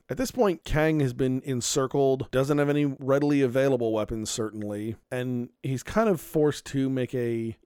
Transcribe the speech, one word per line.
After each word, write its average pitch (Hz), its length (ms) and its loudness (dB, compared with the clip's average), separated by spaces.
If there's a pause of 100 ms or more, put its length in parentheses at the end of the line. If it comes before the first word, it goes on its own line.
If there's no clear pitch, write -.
At - 80 -6
this 254 140 -2
point, 208 340 0
Kang 156 360 2
has 131 120 2
been 131 320 0
encircled, 135 840 0
doesn't 135 260 2
have 147 140 2
any 147 160 2
readily 139 560 2
available 127 500 2
weapons, 107 380 -2
certainly, 107 680 -6 (160)
and 123 380 -4 (120)
he's 131 200 -4
kind 220 260 2
of 175 100 2
forced - 500 0
to 135 200 0
make 131 260 -2
a, 117 520 -4